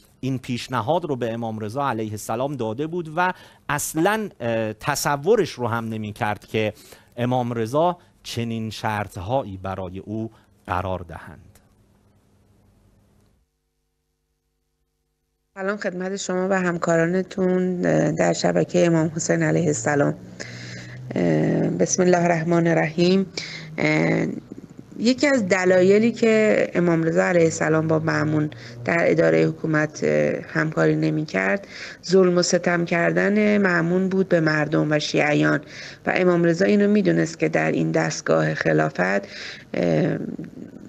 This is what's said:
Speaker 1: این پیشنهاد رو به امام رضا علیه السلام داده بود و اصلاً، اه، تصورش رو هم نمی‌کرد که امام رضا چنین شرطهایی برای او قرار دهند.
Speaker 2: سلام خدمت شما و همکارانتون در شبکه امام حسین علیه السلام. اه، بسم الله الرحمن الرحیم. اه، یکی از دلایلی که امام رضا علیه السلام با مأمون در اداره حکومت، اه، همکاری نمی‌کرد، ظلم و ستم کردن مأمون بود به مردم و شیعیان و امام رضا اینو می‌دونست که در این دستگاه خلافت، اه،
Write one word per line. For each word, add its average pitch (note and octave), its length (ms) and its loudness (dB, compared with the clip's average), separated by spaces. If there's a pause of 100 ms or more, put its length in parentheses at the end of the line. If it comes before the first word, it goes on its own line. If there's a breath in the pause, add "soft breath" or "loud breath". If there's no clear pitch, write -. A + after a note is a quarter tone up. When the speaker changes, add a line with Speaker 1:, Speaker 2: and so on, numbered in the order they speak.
(200 soft breath)
Speaker 1:
این C3 180 -4
پیشنهاد C3 680 -4
رو D3 100 -4
به A#2+ 180 -4
امام A2+ 260 -6
رضا B2 300 -4
علیه A2 220 -4
السلام A#2+ 440 -6
داده A#2 320 -4
بود D#3+ 280 -8
و F3+ 180 0 (360 loud breath)
اصلاً، F3+ 600 0 (100)
اه، A2+ 340 -2
تصورش D3 760 0
رو B2 160 -4
هم A2+ 220 -2
نمی‌کرد G#2+ 560 -6
که G#2+ 280 -2 (440 loud breath)
امام B2 360 -2
رضا C#3 440 0 (260 soft breath)
چنین A2+ 460 -6
شرطهایی G#2 880 -4
برای F#2 420 -8
او A2 320 -8 (360 soft breath)
قرار F#2 320 -4
دهند. - 600 -18 (4000)
Speaker 2:
سلام G3 200 -2
خدمت F#3+ 380 -4
شما F#3 340 -2
و G3 40 2
همکارانتون F3+ 1300 2 (300)
در E3+ 220 2
شبکه F3 520 2
امام E3 300 2
حسین E3 280 0
علیه D#3+ 240 2
السلام. D3 480 0 (1000 loud breath)
اه، D#3+ 540 2
بسم E3+ 340 0
الله F3+ 200 4
الرحمن E3+ 440 2
الرحیم. F3 580 2 (520 loud breath)
اه، D#3+ 500 0 (720)
یکی B3+ 280 2
از B3+ 200 2
دلایلی F#3+ 640 4
که A3 600 2
امام E3+ 300 2
رضا E3 200 2
علیه F3 200 4
السلام D#3+ 440 2
با D#3 120 2
مأمون D3+ 500 0 (360 loud breath)
در E3+ 260 2
اداره D#3+ 360 4
حکومت، D#3 560 -2
اه، D3+ 440 0
همکاری D#3 480 0
نمی‌کرد، D#3+ 720 -2 (380 loud breath)
ظلم F3+ 320 4
و F3 40 4
ستم F3 440 0
کردن F#3 720 2
مأمون F#3 520 2
بود F#3+ 200 0
به E3+ 100 4
مردم D#3 520 0
و D3+ 80 2
شیعیان D3+ 600 2 (440 loud breath)
و F#3+ 100 2
امام F3+ 280 2
رضا E3+ 220 2
اینو G3+ 220 4
می‌دونست E3+ 520 2
که D#3+ 100 0
در D#3+ 220 0
این D#3+ 200 0
دستگاه D#3+ 640 0
خلافت، D#3 760 0 (460 loud breath)
اه، D#3+ 440 0 (720)